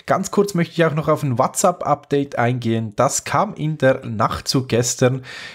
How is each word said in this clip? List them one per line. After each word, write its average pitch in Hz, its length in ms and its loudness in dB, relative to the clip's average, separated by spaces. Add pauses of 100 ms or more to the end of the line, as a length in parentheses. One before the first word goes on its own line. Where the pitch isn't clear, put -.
Ganz - 240 0
kurz 202 240 2
möchte 170 180 0
ich 165 140 2
auch 147 80 0
noch 156 140 -2
auf 151 140 2
ein 127 160 0
WhatsApp-Update - 1000 0
eingehen. 113 580 0
Das - 280 0
kam 180 300 -2
in 156 220 -4
der 131 300 2
Nacht 117 420 -2
zu 127 180 0
gestern 127 560 2 (320)